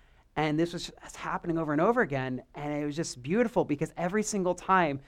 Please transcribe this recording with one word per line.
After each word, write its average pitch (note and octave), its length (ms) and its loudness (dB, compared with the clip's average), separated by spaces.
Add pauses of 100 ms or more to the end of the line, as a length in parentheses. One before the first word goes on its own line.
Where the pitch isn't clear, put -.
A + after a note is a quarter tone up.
(360)
And D3+ 240 0
this E3+ 140 0
was - 180 -8
just - 240 -18
happening E3+ 420 -4
over D#3 140 0
and D3 80 2
over A#3 220 4
again, C3 420 -2 (100)
and D3 200 -6
it D3 120 -2
was D3 120 -4
just D#3 260 -6
beautiful F#3+ 400 2
because D3 320 -2
every F3+ 280 0
single F#3 320 0
time E3+ 520 2